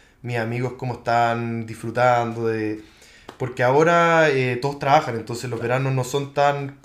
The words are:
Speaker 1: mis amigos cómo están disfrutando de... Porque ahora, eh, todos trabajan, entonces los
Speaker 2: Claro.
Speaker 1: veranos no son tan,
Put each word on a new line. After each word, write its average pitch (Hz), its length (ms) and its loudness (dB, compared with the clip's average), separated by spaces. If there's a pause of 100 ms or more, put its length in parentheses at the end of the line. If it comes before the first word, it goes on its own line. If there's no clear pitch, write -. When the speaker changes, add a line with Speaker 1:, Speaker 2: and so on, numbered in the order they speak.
(220)
Speaker 1:
mis 120 160 -6
amigos 120 400 -4
cómo 123 180 -6
están 117 720 0
disfrutando 117 840 0
de... 107 340 -4 (560)
Porque 127 260 -4
ahora, 160 680 4
eh, 127 280 0
todos 143 220 -4
trabajan, 139 360 2
entonces 117 340 -8
los 117 100 -6
Speaker 2:
Claro. 120 160 -2
Speaker 1:
veranos 135 180 0
no 131 100 0
son 139 300 -4
tan, 143 520 0